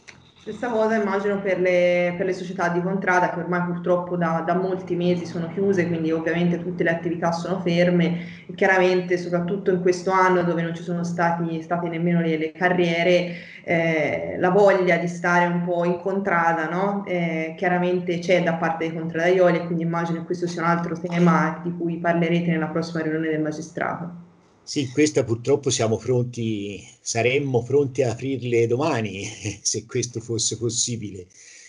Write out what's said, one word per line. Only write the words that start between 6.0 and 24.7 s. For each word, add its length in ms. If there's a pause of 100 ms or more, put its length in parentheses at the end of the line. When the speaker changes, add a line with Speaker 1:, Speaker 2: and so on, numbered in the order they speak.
Speaker 1:
ovviamente 520
tutte 220
le 80
attività 420
sono 260
ferme, 880
e 80
chiaramente 640
soprattutto 540
in 100
questo 300
anno 320
dove 180
non 120
ci 100
sono 200
stati, 580
state 280
nemmeno 320
le, 160
le 160
carriere, 840 (300)
eh, 720
la 120
voglia 440
di 140
stare 380
un 180
po' 180
in 160
contrada, 720
no? 360
Eh, 520
chiaramente 600
c'è 220
da 120
parte 340
dei 100
contradaioli, 600
e 80
quindi 180
immagino 360
che 80
questo 200
sia 140
un 80
altro 280
tema 640
di 140
cui 220
parlerete 540
nella 160
prossima 340
riunione 300
del 100
magistrato. 840 (400)
Speaker 2:
Sì, 220